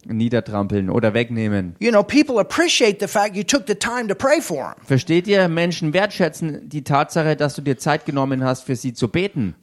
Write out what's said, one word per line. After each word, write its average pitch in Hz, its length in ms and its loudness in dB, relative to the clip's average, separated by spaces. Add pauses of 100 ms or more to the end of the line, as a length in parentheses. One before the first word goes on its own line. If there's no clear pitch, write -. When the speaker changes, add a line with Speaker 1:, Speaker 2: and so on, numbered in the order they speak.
Speaker 1:
niedertrampeln 107 800 0
oder 110 260 2
wegnehmen. 110 640 0
Speaker 2:
You 226 120 0
know, 226 120 6
people 269 380 2
appreciate 220 600 0
the 202 60 -4
fact 208 300 -2
you 208 60 -2
took 262 240 0
the 208 80 0
time 240 340 -4
to 190 60 -2
pray 285 260 2
for 127 360 -6
'em. - 100 -20
Speaker 1:
Versteht 160 400 2
ihr? 196 220 4
Menschen 165 440 -2
wertschätzen 175 760 -2
die 147 160 -8
Tatsache, 151 520 2
dass 143 180 0
du 151 80 -10
dir 135 160 0
Zeit 151 280 0
genommen 135 380 0
hast, 131 200 -2
für 131 120 -4
sie 120 180 -6
zu 123 140 0
beten. 160 540 -2